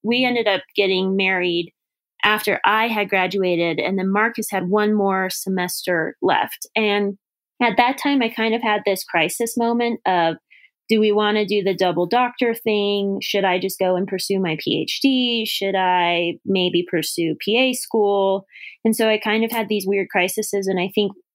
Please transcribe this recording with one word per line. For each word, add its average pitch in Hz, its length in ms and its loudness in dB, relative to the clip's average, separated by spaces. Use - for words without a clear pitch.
we 247 200 2
ended 240 220 2
up 190 160 2
getting 190 400 2
married 180 560 0
after 208 420 0
I 220 220 2
had 214 220 -2
graduated. 180 720 0
And 196 180 -2
then 190 140 0
Marcus 220 380 0
had 185 180 -2
one 208 260 2
more 190 360 0
semester 180 920 -4
left. - 440 0
And 202 420 0
at 233 160 2
that 247 220 2
time, 285 240 2
I 226 60 0
kind 226 260 0
of 226 80 -2
had 208 240 0
this 196 160 0
crisis 185 540 0
moment 233 500 0
of, 170 300 2
do 220 100 4
we 214 140 4
wanna 208 340 2
do 202 160 0
the 190 100 0
double 175 340 2
doctor 240 460 0
thing? 202 720 0
Should 196 220 -2
I 185 160 2
just 190 180 -6
go 185 160 2
and 185 140 -2
pursue 190 320 -2
my 165 180 0
P - 240 -2
H - 180 -6
D? 247 460 -2
Should 196 300 -4
I 175 680 0
maybe 180 460 0
pursue 160 480 -4
P 214 200 -2
A 262 160 2
school? 202 720 0
And 226 120 2
so 220 120 2
I 214 100 2
kind 220 260 0
of 226 80 -4
had 226 160 -4
these 202 180 0
weird 196 220 0
crises. 196 580 -2
And 190 140 0
I 190 120 -2
think 202 200 0